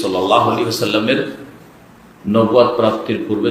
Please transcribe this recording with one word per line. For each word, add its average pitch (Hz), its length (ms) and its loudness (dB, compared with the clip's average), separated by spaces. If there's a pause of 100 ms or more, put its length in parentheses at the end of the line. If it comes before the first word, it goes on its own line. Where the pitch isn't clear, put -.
সাল্লাল্লাহু 98 480 0
আলাইহি 117 200 -2
ওয়াসাল্লামের 110 500 0 (1040)
নবুয়ত 110 520 4
প্রাপ্তির 110 480 -2
পূর্বে 104 260 -2